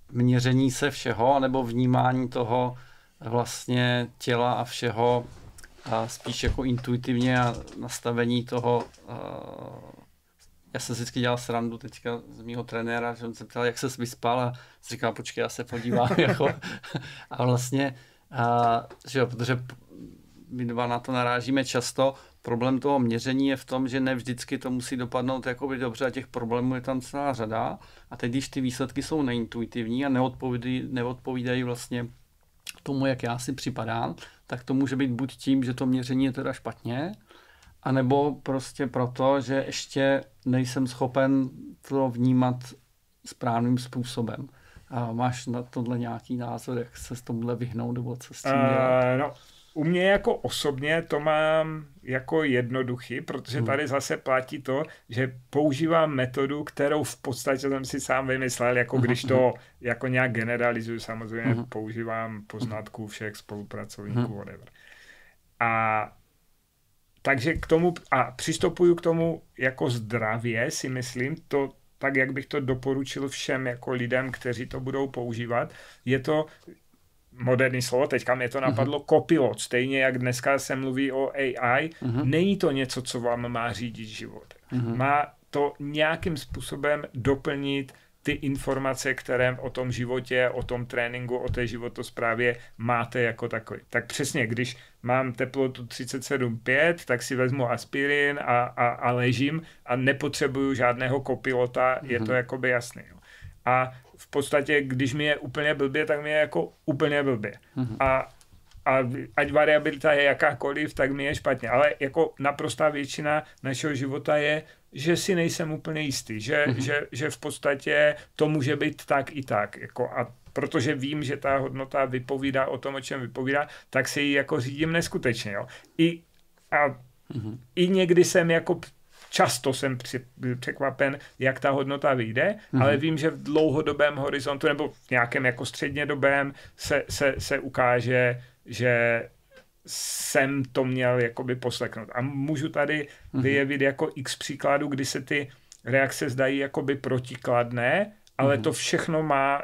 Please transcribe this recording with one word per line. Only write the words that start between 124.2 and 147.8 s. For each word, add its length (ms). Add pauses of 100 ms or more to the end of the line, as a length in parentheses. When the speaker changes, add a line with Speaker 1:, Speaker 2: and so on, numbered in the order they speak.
Speaker 2:
jako 280
řídím 320
neskutečně, 600
jo. 140 (320)
I, 240 (480)
a 180 (460)
Speaker 1:
Mhm. 260 (160)
Speaker 2:
i 120
někdy 360
jsem 260
jako 240
p-, 140 (420)
často 420
jsem 260
při-, 260 (360)
překvapen, 580 (200)
jak 220
ta 100
hodnota 440
vyjde, 400 (180)
Speaker 1:
Mhm. 100
Speaker 2:
ale 140
vím, 220
že 120
v 120
dlouhodobém 760
horizontu 520
nebo 200
v 220
nějakém 360
jako 200
střednědobém 840 (240)
se, 320
se, 300
se 200
ukáže, 800 (260)
že 560 (640)
jsem 760 (100)
to 120
měl 360
jakoby 360
poslechnout. 580
A 60
můžu 480
tady 400 (240)
Speaker 1:
Mhm. 100
Speaker 2:
vyjevit 380
jako 340
x 220
příkladů, 520
kdy 160
se 160
ty 280 (360)
reakce 460
zdají 280
jakoby 380
protikladné, 1160 (260)